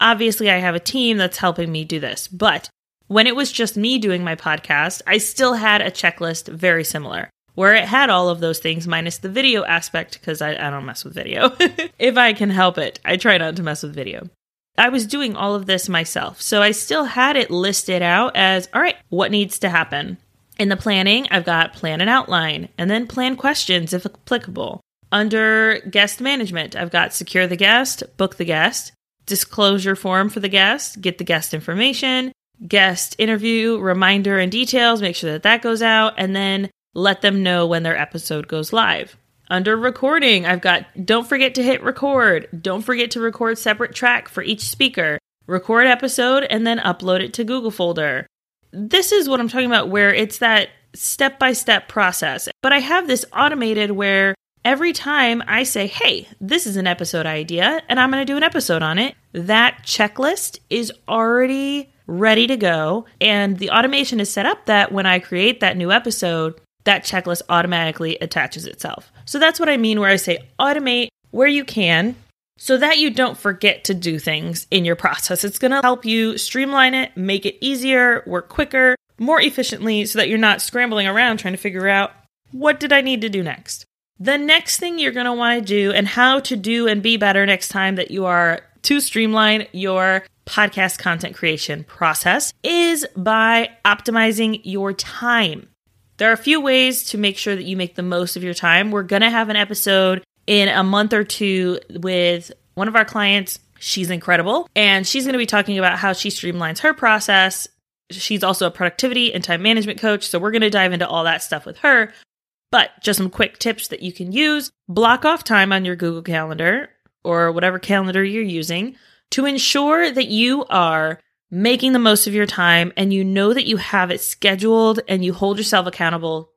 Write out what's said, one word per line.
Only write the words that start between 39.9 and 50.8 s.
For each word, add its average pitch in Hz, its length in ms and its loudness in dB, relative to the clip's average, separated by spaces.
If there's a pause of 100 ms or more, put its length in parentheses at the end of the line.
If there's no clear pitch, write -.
I've 180 160 0
got 180 260 2 (200)
don't 233 220 2
forget 262 260 0
to 254 80 0
hit 254 220 0
record, 254 640 0 (120)
don't 196 220 -4
forget 240 300 -2
to 240 80 -6
record 226 380 -2
separate 226 360 -4
track 240 340 0
for - 140 -10
each - 260 -6
speaker, 175 500 -2 (280)
record 220 400 2
episode, 254 580 2
and 220 220 0
then 233 140 0
upload 185 400 0
it - 140 -8
to 240 100 -4
Google 226 260 -4
folder. 160 560 -2 (460)
This 359 400 0
is 359 160 4
what 262 120 2
I'm 233 80 0
talking 247 180 -2
about, 233 220 2
where 202 240 4
it's 214 260 -2
that 220 300 2 (260)